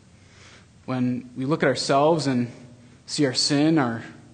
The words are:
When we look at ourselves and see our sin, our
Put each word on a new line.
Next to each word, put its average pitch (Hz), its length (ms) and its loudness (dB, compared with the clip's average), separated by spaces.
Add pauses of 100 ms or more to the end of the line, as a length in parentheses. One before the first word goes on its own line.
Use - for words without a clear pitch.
(880)
When 123 500 -4
we 131 80 -6
look 156 180 -2
at 156 60 2
ourselves 143 580 2
and 120 240 -2 (560)
see - 200 -2
our 123 80 -2
sin, 151 440 2
our 120 240 0 (320)